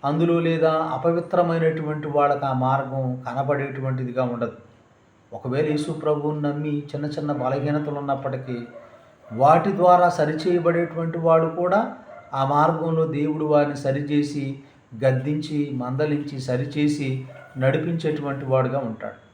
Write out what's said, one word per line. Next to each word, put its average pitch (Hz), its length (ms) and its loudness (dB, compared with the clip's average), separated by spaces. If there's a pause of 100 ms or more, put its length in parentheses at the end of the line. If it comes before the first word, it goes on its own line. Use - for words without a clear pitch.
అందులో 170 340 2
లేదా 160 340 2
అపవిత్రమైనటువంటి 160 1300 0
వాళ్ళకి 143 380 2
ఆ 131 80 0
మార్గం 127 760 0
కనబడేటువంటిదిగా 131 960 -2
ఉండదు. 120 300 -4 (800)
ఒకవేళ 131 320 -2
యేసు 151 260 -2
ప్రభువుని 151 500 -2
నమ్మి 147 360 -2
చిన్న 147 280 -6
చిన్న 147 260 -4
బలహీనతలు 143 680 -2
ఉన్నప్పటికీ, 131 580 -4 (760)
వాటి 160 420 4
ద్వారా 175 340 6
సరిచేయబడేటువంటి 165 1080 0
వాడు 165 280 4
కూడా, 180 520 0 (360)
ఆ 135 120 0
మార్గంలో 160 600 2
దేవుడు 151 380 -2
వారిని 143 320 2
సరిచేసి, 143 840 -2 (460)
గద్దించి, 143 680 0
మందలించి, 135 680 -2
సరిచేసి 135 880 -2 (300)
నడిపించేటువంటి 147 880 -2
వాడుగా 131 340 0
ఉంటాడు. 110 360 -8 (180)